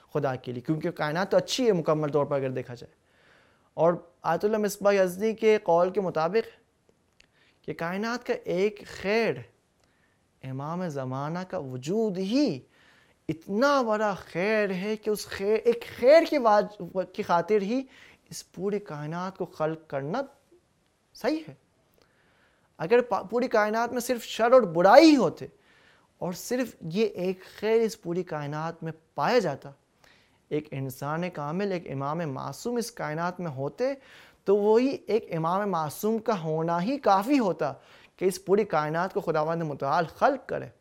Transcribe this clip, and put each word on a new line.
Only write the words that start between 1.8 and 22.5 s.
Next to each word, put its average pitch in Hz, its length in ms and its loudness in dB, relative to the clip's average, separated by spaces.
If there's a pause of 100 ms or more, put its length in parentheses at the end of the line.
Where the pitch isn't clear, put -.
طور 143 160 2
پر 143 100 -2
اگر 135 140 -2
دیکھا 127 240 -8
جائے۔ - 200 -20 (800)
اور 165 200 4 (280)
آیت 165 240 -2
اللہ 220 120 0
مصباح 202 360 2
یزدی 190 400 0
کے 214 300 2
قول 175 260 4
کے 196 120 -2
مطابق 180 640 -2 (1000)
کہ 156 80 -8
کائنات 208 520 -6
کا 247 80 -2 (100)
ایک 185 380 -2 (200)
خیر، 208 320 0 (1120)
امام 147 440 -6
زمانہ 139 520 -6 (100)
کا 190 80 -8
وجود 165 600 -4
ہی 196 420 0 (720)
اتنا 254 520 0
بڑا 214 320 0
خیر 202 600 -2
ہے 202 220 -4
کہ 214 140 -6
اس 208 160 -4
خیر، 208 400 -2
ایک 233 200 2 (140)
خیر 302 300 8
کی 311 80 2
واج-، 202 680 2 (100)
کی 208 100 -6
خاطر 185 380 2
ہی 233 200 -2 (480)
اس - 220 -16
پوری 202 280 -4
کائنات 170 580 -8
کو 180 80 -6
خلق 160 420 -6
کرنا 147 340 -4 (920)
صحیح 311 340 -2
ہے۔ 135 60 -16 (1200)